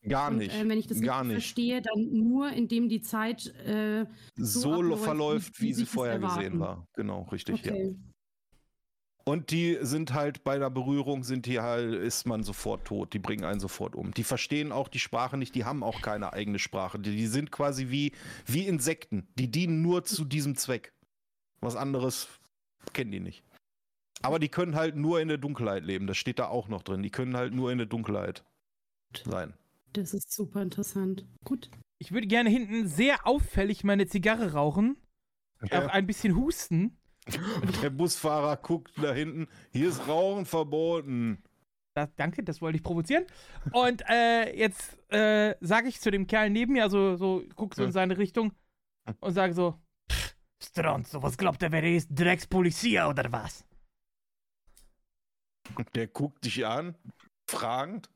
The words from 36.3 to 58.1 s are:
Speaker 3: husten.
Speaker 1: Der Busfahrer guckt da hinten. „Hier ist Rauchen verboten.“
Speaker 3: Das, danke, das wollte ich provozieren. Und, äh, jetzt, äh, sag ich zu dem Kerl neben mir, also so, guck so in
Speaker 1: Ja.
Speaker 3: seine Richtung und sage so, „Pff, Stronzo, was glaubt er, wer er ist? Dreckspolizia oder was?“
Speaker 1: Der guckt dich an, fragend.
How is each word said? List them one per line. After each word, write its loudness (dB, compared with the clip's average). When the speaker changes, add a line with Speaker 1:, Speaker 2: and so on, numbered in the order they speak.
Speaker 3:
husten. 2
Speaker 1:
Der 0
Busfahrer 2
guckt -4
da 2
hinten. -2
„Hier 2
ist -4
Rauchen 2
verboten.“ 0
Speaker 3:
Das, -2
danke, -2
das -6
wollte -2
ich -2
provozieren. 0
Und, 4
äh, 4
jetzt, -2
äh, 6
sag 4
ich -4
zu 4
dem 2
Kerl 4
neben 2
mir, 6
also 4
so, 0
guck -6
so 0
in 2
Speaker 1:
Ja. -4
Speaker 3:
seine 2
Richtung 2
und 0
sage 4
so, 2
„Pff, -4
Stronzo, -4
was -2
glaubt 2
er, 2
wer 2
er 4
ist? 0
Dreckspolizia 4
oder 0
was?“ -8
Speaker 1:
Der -2
guckt -4
dich -2
an, -4
fragend. -4